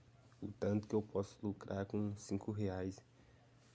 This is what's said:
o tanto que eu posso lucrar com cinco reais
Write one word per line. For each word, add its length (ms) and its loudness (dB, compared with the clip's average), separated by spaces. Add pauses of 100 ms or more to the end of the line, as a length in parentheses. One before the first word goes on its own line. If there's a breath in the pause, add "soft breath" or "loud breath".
(400)
o 120 -6
tanto 360 2
que 60 0
eu 80 6
posso 400 -2
lucrar 420 -2
com 320 0
cinco 340 -2
reais 480 0 (760 loud breath)